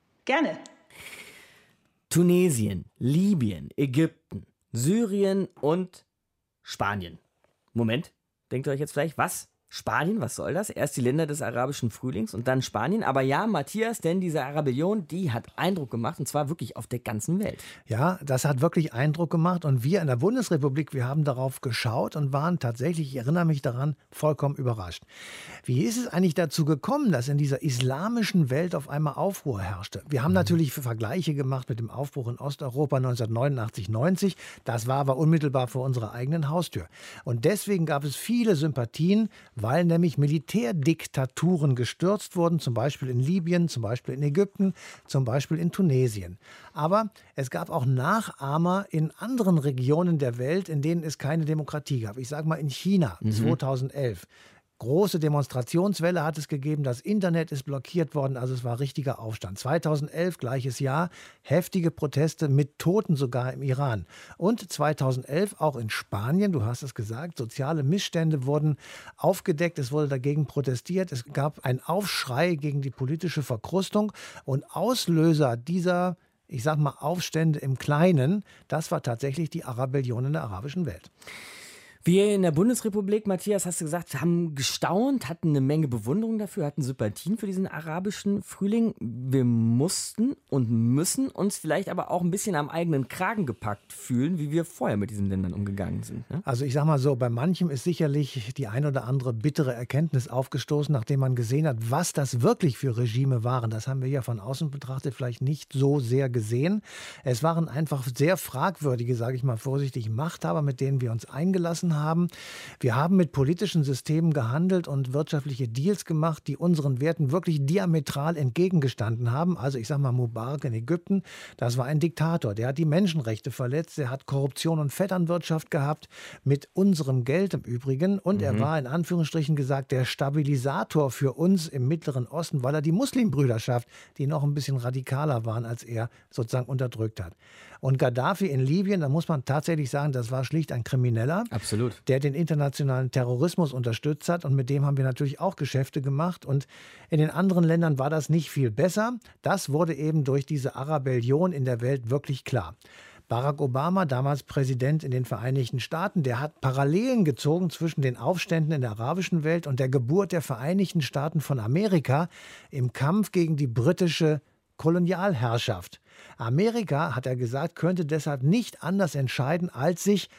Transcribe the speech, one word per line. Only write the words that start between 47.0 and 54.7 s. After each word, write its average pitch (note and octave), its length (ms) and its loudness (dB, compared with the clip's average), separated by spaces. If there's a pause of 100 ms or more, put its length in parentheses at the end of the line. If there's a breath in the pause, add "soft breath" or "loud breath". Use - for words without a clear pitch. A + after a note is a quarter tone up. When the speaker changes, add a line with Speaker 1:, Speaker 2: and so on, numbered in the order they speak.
Speaker 3:
es C3+ 140 -4
gab E3 220 -6
auch D3 160 0
Nachahmer E3 1040 0
in D#3 220 0
anderen G#3 440 2
Regionen D3 600 2
der B2 180 0
Welt, D3+ 320 -2
in D3 140 -2
denen E3 200 0
es D#3 140 -6
keine D#3 300 -2
Demokratie D3 540 -2
gab. A2 180 -8
Ich B2+ 100 -8
sag D3 160 -6
mal D#3+ 120 0
in D#3 120 -4
China D#3 540 2
Speaker 2:
Mhm. A2 100 0
Speaker 3:
zweitausendelf. B2+ 920 0 (540 loud breath)